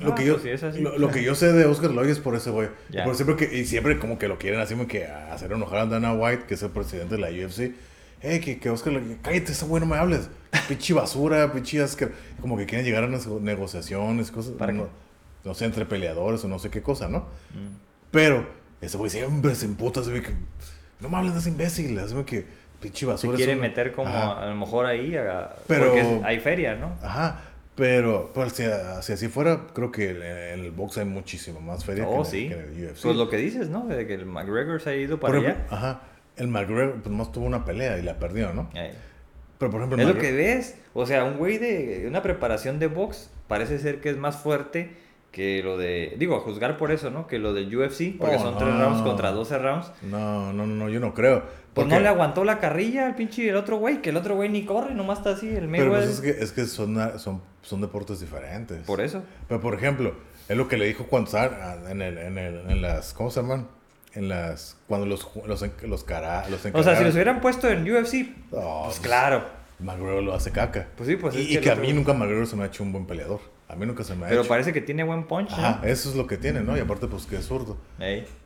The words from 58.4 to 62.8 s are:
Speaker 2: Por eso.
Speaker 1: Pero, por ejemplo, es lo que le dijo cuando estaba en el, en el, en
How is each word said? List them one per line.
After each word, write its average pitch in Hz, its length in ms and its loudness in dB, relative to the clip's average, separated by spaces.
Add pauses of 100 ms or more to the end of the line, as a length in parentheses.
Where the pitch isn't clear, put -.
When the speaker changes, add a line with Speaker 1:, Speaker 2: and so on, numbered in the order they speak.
Speaker 2:
Por 98 160 -2
eso. 151 220 -4 (260)
Speaker 1:
Pero, 117 140 -2
por 117 100 0
ejemplo, 127 400 0 (380)
es 104 80 2
lo 131 100 2
que 127 80 2
le 104 80 2
dijo 110 220 -2
cuando 120 220 2
estaba 101 500 0 (120)
en 98 120 -4
el, 87 160 -4
en 90 180 -6
el, 90 340 -6
en 95 120 4